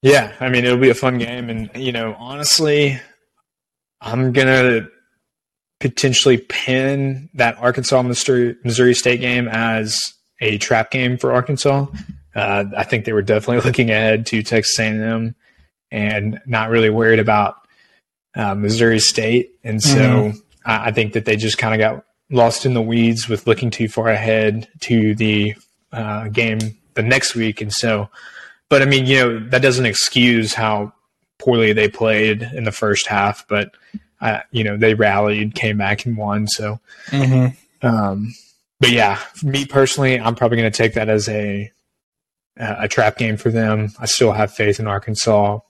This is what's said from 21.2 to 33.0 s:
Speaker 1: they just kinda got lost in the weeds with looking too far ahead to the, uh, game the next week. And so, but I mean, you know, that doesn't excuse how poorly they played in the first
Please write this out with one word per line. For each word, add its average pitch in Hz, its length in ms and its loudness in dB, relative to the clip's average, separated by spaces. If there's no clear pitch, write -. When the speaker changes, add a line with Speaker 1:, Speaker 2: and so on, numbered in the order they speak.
Speaker 1:
they 110 120 2
just 107 200 -2
kinda 110 200 0
got 107 280 0
lost 120 360 2
in 131 80 2
the 120 80 0
weeds 117 480 0
with 110 180 -2
looking 117 220 2
too 110 180 -4
far 113 220 -2
ahead 110 580 0
to 107 340 2
the, 107 400 0
uh, 107 380 -8
game 110 300 -2
the 113 80 -2
next 131 320 0
week. 110 260 -4
And 107 100 -8
so, 104 380 -4
but 139 120 6
I 135 40 2
mean, 135 200 2
you 135 120 4
know, 120 220 2
that 127 120 2
doesn't 131 240 2
excuse 117 680 2
how 107 360 -2
poorly 113 340 2
they 107 160 2
played 110 540 0
in 117 220 -8
the 107 80 -4
first 104 360 -2